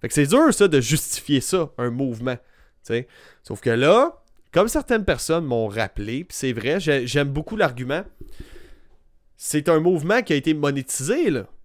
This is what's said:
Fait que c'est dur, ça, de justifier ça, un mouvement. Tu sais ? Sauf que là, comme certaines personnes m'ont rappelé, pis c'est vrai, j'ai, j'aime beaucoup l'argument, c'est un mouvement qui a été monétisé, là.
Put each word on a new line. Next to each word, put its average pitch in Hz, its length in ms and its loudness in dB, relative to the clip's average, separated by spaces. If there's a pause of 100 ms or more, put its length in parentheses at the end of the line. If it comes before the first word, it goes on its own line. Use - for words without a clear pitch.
Fait - 60 -6
que - 60 -6
c'est 147 120 4
dur, 254 260 6
ça, 202 160 4
de 151 100 4
justifier 139 600 0
ça, 170 380 -2
un 123 100 -2
mouvement. 123 480 -4
Tu - 40 -16 (420)
sais ? 120 260 -6 (340)
Sauf - 180 -12
que 120 100 0
là, 170 520 4 (300)
comme 196 160 4
certaines 233 380 -2
personnes 160 400 -2
m'ont 113 220 0
rappelé, 107 560 -6
pis - 120 -16
c'est 131 160 -2
vrai, 117 260 -2
j'ai, 143 280 0
j'aime 143 220 0
beaucoup 151 280 -6
l'argument, 139 460 -2 (1400)
c'est 151 320 -2
un 160 100 6
mouvement 180 400 2
qui 175 140 0
a - 20 2
été 143 160 0
monétisé, 147 760 -2
là. 120 160 -4 (180)